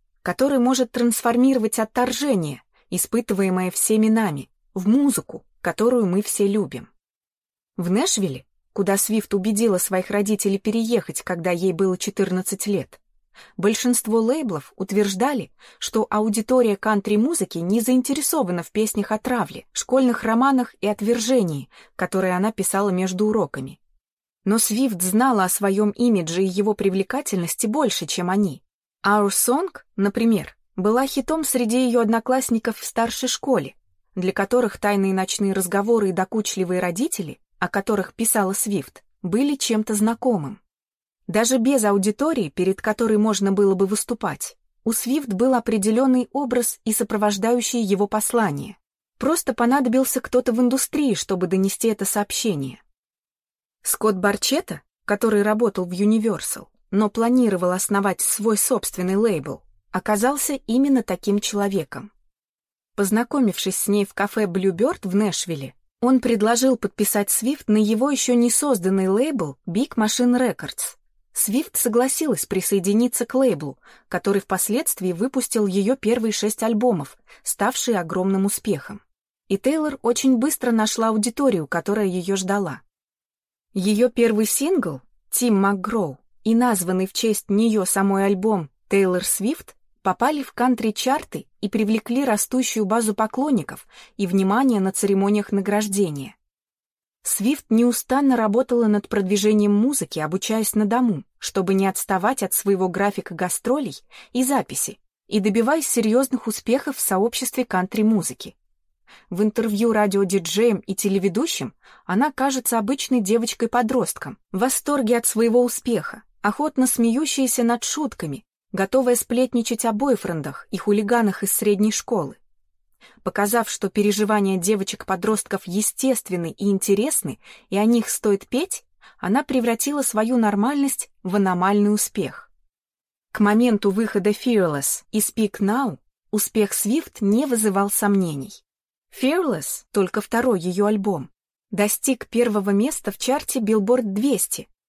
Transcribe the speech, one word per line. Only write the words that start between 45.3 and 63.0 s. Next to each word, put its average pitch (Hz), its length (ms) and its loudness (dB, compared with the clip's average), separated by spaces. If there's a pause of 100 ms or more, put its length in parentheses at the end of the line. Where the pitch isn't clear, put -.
определённый 233 760 2
образ 247 540 -2
и 220 80 0
сопровождающие 220 880 0
его 202 240 2
послания. 202 720 -2 (400)
Просто 269 380 -2
понадобился 254 640 2
кто-то 254 320 0
в 233 80 2
индустрии, 262 540 0
чтобы 185 320 -4
донести 190 400 0
это 208 180 -2
сообщение. 170 760 -4 (1080)
Скотт 214 280 0
Барчетта, 202 640 -2 (240)
который 208 380 2
работал 208 420 0
в 175 60 -8
Universal, 208 800 0 (200)
но 208 180 2
планировал 226 640 2
основать 196 500 0
свой 214 380 0
собственный 190 580 -2
лейбл, 175 460 -2 (300)
оказался 262 640 0 (100)
именно 262 380 4
таким 202 360 -2
человеком. 202 720 -4 (840)
Познакомившись 208 800 0